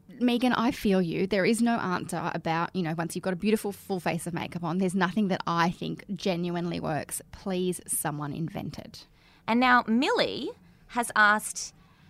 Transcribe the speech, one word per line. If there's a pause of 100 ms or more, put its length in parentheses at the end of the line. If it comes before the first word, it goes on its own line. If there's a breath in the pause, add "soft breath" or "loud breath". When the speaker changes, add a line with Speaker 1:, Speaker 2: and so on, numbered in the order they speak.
(200)
Speaker 1:
Megan,
I
feel
you.
There
is
no
answer
about,
you
know,
once
you've
got
a
beautiful
full
face
of
makeup
on,
there's
nothing
that
I
think (100)
genuinely
works. (120)
Please,
someone
invent
it. (400 soft breath)
Speaker 2:
And
now
Millie (380 soft breath)
has
asked, (360 soft breath)